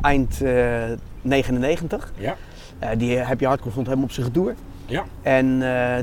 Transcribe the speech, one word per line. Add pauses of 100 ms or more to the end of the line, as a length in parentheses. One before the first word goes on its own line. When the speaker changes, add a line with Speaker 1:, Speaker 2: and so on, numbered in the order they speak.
Speaker 1:
eind,
eh, (460)
negenennegentig.
Speaker 2:
Ja. (420)
Speaker 1:
Eh, (100)
die
Happy
Hardcore
stond
helemaal
op
zijn
retour. (320)
Speaker 2:
Ja. (180)
Speaker 1:
En, (160)
eh,